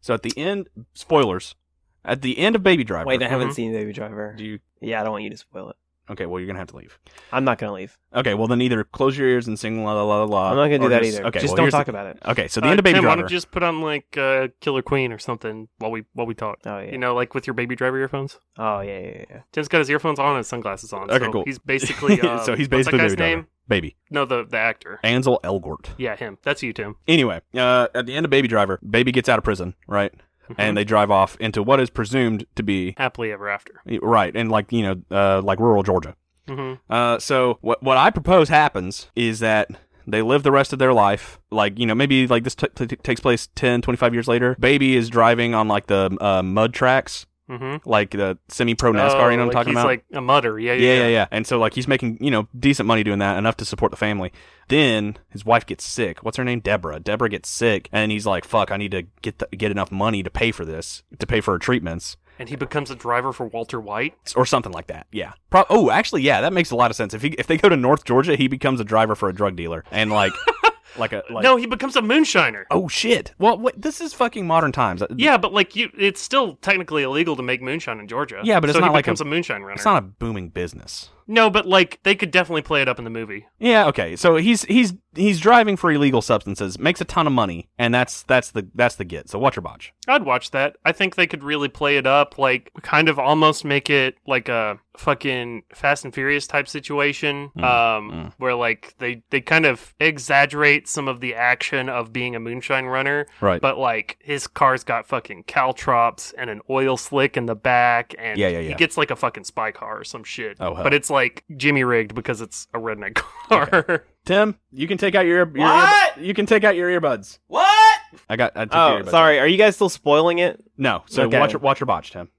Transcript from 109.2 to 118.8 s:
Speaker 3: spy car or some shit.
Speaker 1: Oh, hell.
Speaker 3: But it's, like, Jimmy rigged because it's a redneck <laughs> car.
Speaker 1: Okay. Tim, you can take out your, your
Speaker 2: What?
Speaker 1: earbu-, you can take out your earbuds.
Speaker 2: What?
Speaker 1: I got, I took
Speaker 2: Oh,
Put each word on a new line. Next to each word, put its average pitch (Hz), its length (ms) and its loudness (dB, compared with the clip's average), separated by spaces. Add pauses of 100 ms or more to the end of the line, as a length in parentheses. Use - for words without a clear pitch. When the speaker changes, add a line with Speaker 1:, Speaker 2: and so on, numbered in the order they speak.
Speaker 3:
spy 110 300 -6
car 107 260 -14
or 101 60 -16
some 113 180 -16
shit. 107 380 -12
Speaker 1:
Oh, 87 140 -4
hell. 90 100 -8
Speaker 3:
But 135 100 2
it's, 147 160 -2
like, 131 340 0 (120)
Jimmy 139 280 2
rigged 113 300 0
because 113 260 -4
it's - 340 -14
a 120 40 -4
redneck 107 360 -8
<laughs> - 0 -
car. - 580 0
Speaker 1:
Okay. 170 260 2 (260)
Tim, 202 320 2 (160)
you 170 160 -6
can 196 100 -4
take 190 160 0
out 190 100 4
your, 175 140 4
your 175 80 4
Speaker 2:
What? 359 720 4
Speaker 1:
earbu-, 151 80 -16
you 190 100 -4
can 208 120 -2
take 214 180 4
out 208 100 6
your 175 160 0
earbuds. 143 560 -2
Speaker 2:
What? 427 540 6 (280)
Speaker 1:
I 214 80 -2
got, 123 200 2
I 110 80 -2
took 107 100 -6
Speaker 2:
Oh, 156 220 6